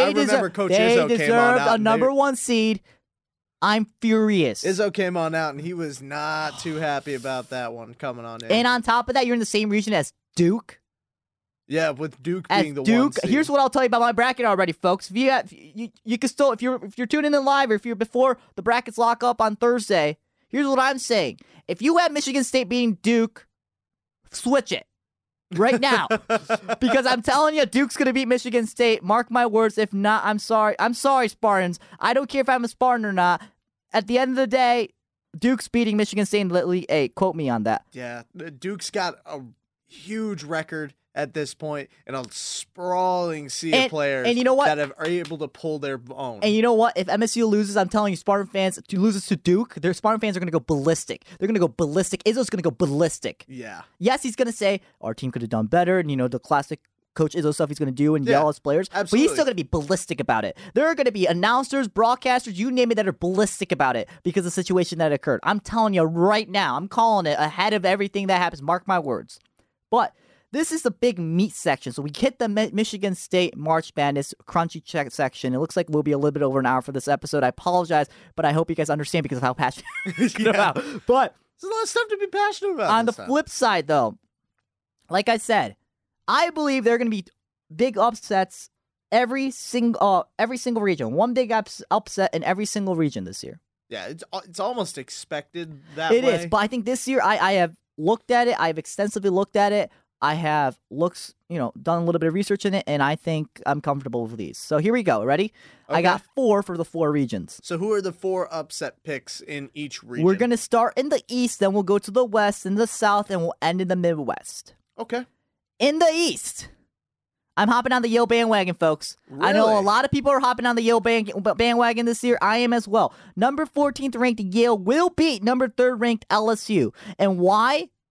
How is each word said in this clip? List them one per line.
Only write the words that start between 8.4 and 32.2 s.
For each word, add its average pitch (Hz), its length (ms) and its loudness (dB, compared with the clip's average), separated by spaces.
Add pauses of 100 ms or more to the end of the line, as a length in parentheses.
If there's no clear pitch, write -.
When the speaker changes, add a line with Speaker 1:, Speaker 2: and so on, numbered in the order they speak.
Speaker 1:
in. 113 60 -4
Speaker 2:
And 226 160 2
on 247 160 0
top 240 280 0
of 254 60 -2
that, 262 120 2
you're 240 60 0
in 233 80 0
the 214 40 -2
same 214 240 0
region 208 240 0
as 156 200 -2 (240)
Duke. 175 420 0 (880)
Speaker 1:
Yeah, 156 220 0
with 139 340 -8
Duke 175 260 -6
Speaker 2:
As 196 140 4
Speaker 1:
being 151 120 -6
the 139 80 -6
Speaker 2:
Duke, 233 200 4
Speaker 1:
one 277 80 0
seed. - 180 -2
Speaker 2:
here's 294 200 2
what 285 100 2
I'll 269 100 4
tell 262 140 0
you 247 40 4
about 233 140 2
my 233 120 2
bracket 240 320 0
already, 190 260 2
folks. 180 400 -2
If 190 60 -6
you 262 120 4
have, 262 220 0
you, 220 380 -14 (160)
you 226 120 -2
can 254 120 -2
still, 277 240 2
if 220 80 -8
you're, 247 240 -2
if 202 120 -16
you're 247 100 -4
tuning 294 260 0
in 285 100 2
live 277 260 2
or 220 60 2
if 202 100 -4
you're 233 100 -4
before 247 420 0 (180)
the 196 80 -12
brackets 233 340 0
lock 233 240 2
up 240 200 2
on 220 160 0
Thursday, 202 600 2 (300)
here's 277 180 0
what 269 140 2
I'm 262 180 2
saying. 202 420 -2 (280)
If 170 140 -6
you 320 160 2
have 339 160 2
Michigan 269 320 0
State 247 240 0
beating 240 240 0 (100)
Duke, 226 420 0 (880)
switch 254 400 0
it - 140 -6 (680)
right 220 260 2
now. 240 320 2
Speaker 1:
<laughs> 220 60 0 (640)
Speaker 2:
Because 247 260 2
I'm 254 160 0
telling 302 340 2
you, 294 100 2
Duke's 262 320 0
gonna 262 160 2
beat 262 140 0
Michigan 240 380 0
State. 226 380 0
Mark 220 260 0
my 247 160 2
words. 220 320 2
If 214 160 0
not, 208 320 2
I'm 208 140 0
sorry. 214 400 2
I'm 233 140 0
sorry, 262 340 2
Spartans. 185 500 0 (220)
I 226 140 2
don't 269 160 0